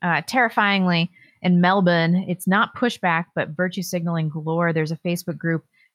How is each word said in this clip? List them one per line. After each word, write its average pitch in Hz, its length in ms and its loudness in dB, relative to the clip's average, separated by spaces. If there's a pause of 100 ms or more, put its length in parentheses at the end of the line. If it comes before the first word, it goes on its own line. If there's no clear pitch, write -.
Uh, 165 240 0
terrifyingly, 196 840 0 (320)
in 180 180 4
Melbourne, 175 680 4
it's 175 180 -6
not 196 300 2
pushback, 175 580 -2
but 156 160 -2
virtue 180 320 -4
signaling 170 480 -4
galore. 165 420 -2
There's 156 200 0
a 160 60 -4
Facebook 175 380 -6
group, 165 280 -2 (300)